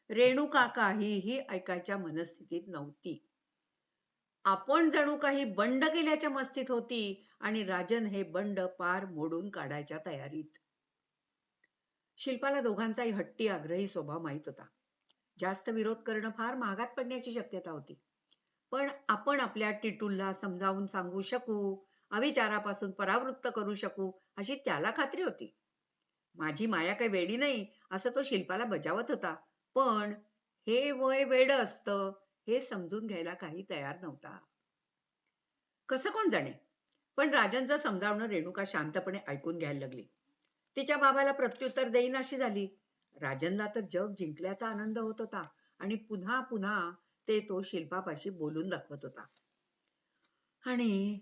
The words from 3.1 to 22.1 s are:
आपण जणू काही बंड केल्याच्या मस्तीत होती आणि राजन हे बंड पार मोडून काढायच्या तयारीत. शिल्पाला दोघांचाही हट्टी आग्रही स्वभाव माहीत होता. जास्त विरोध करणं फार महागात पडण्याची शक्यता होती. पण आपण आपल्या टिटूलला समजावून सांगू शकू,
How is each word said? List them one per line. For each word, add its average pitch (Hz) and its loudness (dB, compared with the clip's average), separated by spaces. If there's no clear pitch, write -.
आपण 277 6
जणू 294 4
काही 277 2
बंड 233 2
केल्याच्या 311 2
मस्तीत 262 -2
होती 233 -2
आणि 214 0
राजन 190 0
हे 196 0
बंड 190 -2
पार 185 0
मोडून 165 -4
काढायच्या 147 -6
तयारीत. 151 -10
शिल्पाला 277 0
दोघांचाही 226 0
हट्टी 208 0
आग्रही 175 -2
स्वभाव 165 -4
माहीत 151 -4
होता. - -14
जास्त 190 -4
विरोध 220 0
करणं 220 -4
फार 233 -4
महागात 214 -2
पडण्याची 247 -6
शक्यता 190 -6
होती. 147 -12
पण 277 0
आपण 220 2
आपल्या 214 0
टिटूलला 202 -2
समजावून 190 -2
सांगू 190 -4
शकू, 202 -2